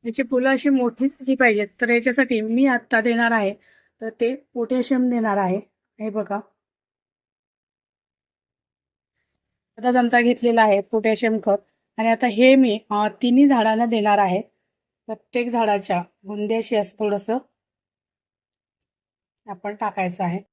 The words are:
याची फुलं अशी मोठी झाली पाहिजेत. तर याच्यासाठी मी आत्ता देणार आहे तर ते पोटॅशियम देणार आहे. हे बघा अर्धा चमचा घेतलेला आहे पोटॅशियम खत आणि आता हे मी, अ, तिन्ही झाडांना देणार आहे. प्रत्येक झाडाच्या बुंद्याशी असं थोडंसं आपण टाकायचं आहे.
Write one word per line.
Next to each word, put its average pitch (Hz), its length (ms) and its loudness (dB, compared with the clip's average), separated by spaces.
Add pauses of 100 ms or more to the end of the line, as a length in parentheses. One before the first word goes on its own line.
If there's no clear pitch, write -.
याची 240 180 -4
फुलं 262 260 0
अशी 269 200 0
मोठी 247 380 0
झाली 262 280 -4
पाहिजेत. 214 320 2 (140)
तर 240 80 -2
याच्यासाठी 240 520 0
मी 233 240 0
आत्ता 240 360 0
देणार 233 300 0
आहे 202 220 0 (480)
तर 226 80 -8
ते 240 260 -4 (180)
पोटॅशियम 254 560 0
देणार 220 280 0
आहे. 190 200 0 (420)
हे 214 100 -6
बघा 202 260 -6 (3500)
अर्धा 240 140 0
चमचा 240 300 4
घेतलेला 233 420 2
आहे 202 180 4
पोटॅशियम 220 560 -2
खत 202 200 0 (400)
आणि 220 100 -2
आता 226 200 0
हे 247 280 6
मी, 233 240 2 (100)
अ, 208 180 -2 (140)
तिन्ही 254 260 4
झाडांना 226 380 2
देणार 214 320 0
आहे. 190 240 0 (640)
प्रत्येक 240 440 -8
झाडाच्या 202 540 -2 (200)
बुंद्याशी 214 520 -4
असं 202 240 -4
थोडंसं 208 380 -4 (2000)
आपण 202 280 -10
टाकायचं 190 480 -6
आहे. 175 160 -4 (120)